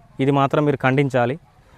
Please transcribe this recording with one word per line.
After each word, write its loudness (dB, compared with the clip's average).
ఇది 0
మాత్రం 0
మీరు 0
ఖండించాలి. 0